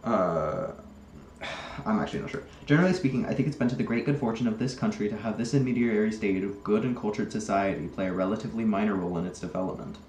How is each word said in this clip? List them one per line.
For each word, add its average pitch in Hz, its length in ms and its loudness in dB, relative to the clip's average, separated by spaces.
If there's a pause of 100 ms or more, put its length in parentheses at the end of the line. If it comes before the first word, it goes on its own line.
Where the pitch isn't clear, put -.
uh, 87 680 0 (760)
<sighs> - 380 -10
I'm 107 140 2
actually - 200 -2
not 71 100 -6
sure. - 120 -6 (240)
Generally 175 280 6
speaking, 123 320 0
I - 80 -2
think 139 140 2
it's 143 80 -4
been 120 120 2
to - 80 0
the 120 60 -2
great 117 220 0
good 139 140 2
fortune 117 280 0
of 107 120 0
this 127 160 0
country 104 340 0
to 104 80 -2
have 110 220 -4
this 117 160 -2
intermediary 117 580 4
stage 95 300 0
of 98 220 -4
good 107 200 4
and 123 120 0
cultured 104 360 -2
society 98 560 0
play 95 180 -2
a 92 60 -2
relatively 107 520 0
minor 104 300 4
role 87 240 0
in 87 80 -2
its - 140 -8
development. 92 560 -6 (120)